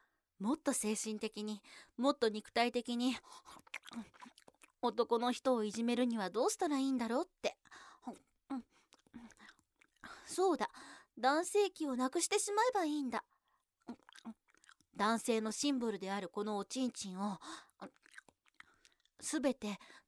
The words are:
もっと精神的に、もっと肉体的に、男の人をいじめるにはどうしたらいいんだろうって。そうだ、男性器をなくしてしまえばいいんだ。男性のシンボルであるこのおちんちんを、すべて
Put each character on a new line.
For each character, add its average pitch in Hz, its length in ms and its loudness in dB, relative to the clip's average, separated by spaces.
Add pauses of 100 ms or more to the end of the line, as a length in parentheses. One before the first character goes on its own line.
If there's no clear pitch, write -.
(400)
も 220 140 0
っ 320 40 0
と 277 160 0
精 214 220 0
神 214 240 -4
的 214 240 -6
に、 214 200 -8 (320)
も 262 160 2
っ 285 80 0
と 226 100 4
肉 208 220 -6
体 240 200 4
的 240 260 -2
に、 247 200 2 (1600)
男 233 360 2
の 240 140 2
人 254 240 2
を 220 80 0
い 208 80 0
じ 220 120 -2
め 240 120 4
る 254 100 4
に 233 120 0
は 185 120 0
ど 226 180 2
う 440 40 4
し - 60 -4
た 359 100 2
ら 294 100 2
い 269 60 2
い 269 80 2
ん 262 60 2
だ 233 100 0
ろ 240 140 0
う 370 40 -2
っ - 40 -20 (120)
て。 - 160 -2 (2750)
そ 370 260 4
う 277 60 4
だ、 208 120 -2 (480)
男 285 280 4
性 403 260 4
器 302 160 -4
を 262 80 0
な 254 160 2
く 349 100 0
し - 60 0
て 415 100 2
し 415 140 0
ま 415 180 2
え - 20 0
ば 403 140 2
い 302 40 0
い 294 120 0
ん 254 80 -2
だ。 226 140 -4 (1700)
男 214 240 2
性 226 220 0
の 220 100 -2
シ 285 200 0
ン 262 80 2
ボ 233 100 0
ル 202 80 -4
で 190 140 -6
あ 202 80 -2
る 190 100 -8
こ 208 140 -4
の 214 140 -2
お 196 80 -4
ち 262 200 -2
ん 233 60 -2
ち 196 200 -10
ん 180 80 -8
を、 196 200 -2 (1800)
す - 200 -4
べ 254 160 2
て 208 240 -8 (280)